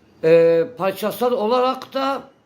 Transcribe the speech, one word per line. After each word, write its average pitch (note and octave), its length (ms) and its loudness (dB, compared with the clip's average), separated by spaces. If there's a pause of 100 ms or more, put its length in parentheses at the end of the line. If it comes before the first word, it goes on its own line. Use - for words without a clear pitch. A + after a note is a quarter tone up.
(240)
Ee, E3 400 4 (140)
parçasal G3 540 -4
olarak B3 640 -2
da C4+ 280 -6 (240)